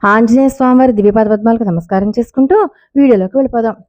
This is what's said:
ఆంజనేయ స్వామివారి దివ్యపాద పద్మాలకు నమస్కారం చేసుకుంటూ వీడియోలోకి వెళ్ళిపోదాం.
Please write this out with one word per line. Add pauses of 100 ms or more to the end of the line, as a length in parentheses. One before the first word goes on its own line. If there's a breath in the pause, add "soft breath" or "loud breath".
ఆంజనేయ
స్వామివారి
దివ్యపాద
పద్మాలకు
నమస్కారం
చేసుకుంటూ (260 soft breath)
వీడియోలోకి
వెళ్ళిపోదాం. (140)